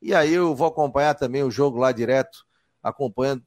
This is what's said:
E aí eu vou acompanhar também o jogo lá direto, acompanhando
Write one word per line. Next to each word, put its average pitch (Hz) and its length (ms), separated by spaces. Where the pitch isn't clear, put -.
E 202 120
aí 156 200
eu 175 200
vou 147 120
acompanhar 147 480
também 135 280
o 135 80
jogo 127 280
lá 131 120
direto, 123 560
acompanhando 127 640